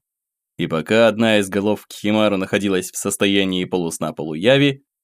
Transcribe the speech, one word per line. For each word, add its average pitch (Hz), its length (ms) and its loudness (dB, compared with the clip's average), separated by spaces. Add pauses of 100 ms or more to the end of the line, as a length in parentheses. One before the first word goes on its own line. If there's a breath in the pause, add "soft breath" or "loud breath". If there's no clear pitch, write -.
(580)
И 85 100 -4
пока 107 420 2
одна 107 300 2
из 98 100 -2
голов 101 360 -2
Кхимару 107 520 0
находилась 95 540 -2
в - 40 -18
состоянии 98 680 -2
полусна-полуяви, 90 1200 -2 (180)